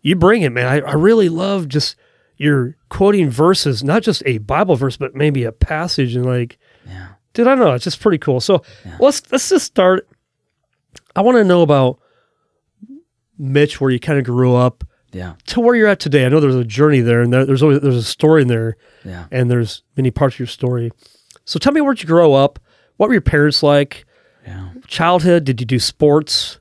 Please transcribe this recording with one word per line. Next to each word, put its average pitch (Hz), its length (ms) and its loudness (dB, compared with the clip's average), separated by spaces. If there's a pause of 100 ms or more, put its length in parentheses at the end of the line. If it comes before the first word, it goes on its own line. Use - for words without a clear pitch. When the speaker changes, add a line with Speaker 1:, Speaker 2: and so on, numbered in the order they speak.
Speaker 1:
you 160 160 0
bring 196 240 2
it, 143 120 -2
man. 123 140 -2
I, 135 140 0
I 143 140 -8
really 196 340 2
love 175 400 -4
just 131 280 -4 (420)
your 139 380 -2 (120)
quoting 196 400 0
verses, 139 560 0
not 185 180 0
just 202 220 -2
a 127 140 -2
Bible 143 380 -2
verse, 131 200 -4
but 135 180 -10
maybe 135 300 -2
a 113 80 -6
passage 151 640 -4
and, 123 80 -4
like, 123 320 -4 (300)
Speaker 2:
Yeah. 92 220 -18 (260)
Speaker 1:
dude, 233 120 2
I 254 100 4
don't 247 100 2
know. 135 80 2
It's 120 100 -6
just - 160 -8
pretty 190 160 0
cool. 127 240 -2
So 180 220 0 (240)
Speaker 2:
Yeah. 87 120 -18
Speaker 1:
let's, 269 220 2 (100)
let's 262 200 -4
just 370 160 0
start. 185 420 -2 (1040)
I 190 60 -2
wanna 226 240 4
know 180 160 4
about 139 380 2 (1400)
Mitch, 143 440 -2
where 135 80 0
you 123 80 -2
kinda 143 240 -2
grew 123 320 0
up 123 280 0 (300)
Speaker 2:
Yeah. 90 220 -14 (140)
Speaker 1:
to - 120 -4
where 240 140 4
you're 214 140 4
at 196 120 0
today. 139 240 2
I 127 60 2
know 156 100 4
there's 135 140 2
a 123 100 0
journey 135 360 2
there, 117 200 2
and 120 100 2
there, 127 140 2
there's 135 180 0
always, 147 180 4
there's 135 160 0
a 117 60 -2
story 156 380 2
in 123 80 0
there, 113 280 -4 (280)
Speaker 2:
Yeah. 87 260 -16
Speaker 1:
and 127 200 -2
there's 120 320 -2 (140)
many 131 140 0
parts 135 260 -2
of - 40 -14
your 123 60 -6
story. 120 460 -6 (540)
So - 120 -8
tell 277 140 0
me, 302 80 0
where'd 277 200 -2
you 160 60 -14
grow 160 280 4
up? 139 260 0 (360)
What 214 120 0
were 254 60 2
your 190 80 0
parents 147 400 0
like? 143 420 0 (420)
Speaker 2:
Yeah. 92 220 -14 (180)
Speaker 1:
Childhood? 170 580 0
Did 131 160 -4
you 123 60 -6
do 123 140 0
sports? - 800 -2